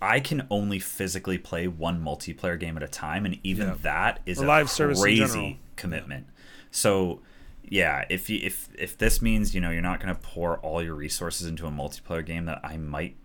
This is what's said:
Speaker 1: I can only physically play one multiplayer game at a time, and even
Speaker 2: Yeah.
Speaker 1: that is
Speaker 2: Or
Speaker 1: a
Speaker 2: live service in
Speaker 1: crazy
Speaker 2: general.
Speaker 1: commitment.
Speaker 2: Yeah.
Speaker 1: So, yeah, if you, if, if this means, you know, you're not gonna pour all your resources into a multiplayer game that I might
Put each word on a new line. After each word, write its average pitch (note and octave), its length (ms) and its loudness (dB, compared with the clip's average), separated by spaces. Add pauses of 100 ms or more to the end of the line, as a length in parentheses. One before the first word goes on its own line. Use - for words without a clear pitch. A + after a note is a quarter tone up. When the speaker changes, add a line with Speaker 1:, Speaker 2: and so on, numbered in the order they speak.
Speaker 1:
I G#2+ 160 6
can C#3 320 -2
only G2+ 300 2
physically F#2 580 -2
play F2 300 -2
one E2 340 0
multiplayer D#2+ 560 -4
game E2 180 -4
at D2+ 60 -6
a D2 60 -6
time, E2 360 -4
and F2+ 200 0
even G2+ 240 0
Speaker 2:
Yeah. F2+ 140 0
Speaker 1:
that D#2+ 440 0
is F2+ 140 -2
Speaker 2:
Or C#3 60 2
Speaker 1:
a - 20 4
Speaker 2:
live D3+ 200 8
service C#3+ 300 2
in G2 60 6
Speaker 1:
crazy G#2+ 220 8
Speaker 2:
general. D2 280 -2 (220)
Speaker 1:
commitment. C#2 500 -6
Speaker 2:
Yeah. - 60 -20 (400)
Speaker 1:
So, F#2+ 480 2 (420)
yeah, D#2+ 480 2
if F#2 180 -2
you, A2 140 0
if, - 340 -4
if - 220 -8
this - 240 6
means, G#2+ 320 4
you F#2+ 60 2
know, E2+ 100 0
you're E2 100 0
not F2+ 200 0
gonna F#2 160 -2
pour E2+ 420 -2
all D#2+ 240 -2
your E2 140 -4
resources E2 500 -4
into E2 220 -6
a - 20 -4
multiplayer D2 560 -6
game E2 200 -4
that D#2+ 180 -6
I D#2 140 -8
might D2+ 360 -6 (100)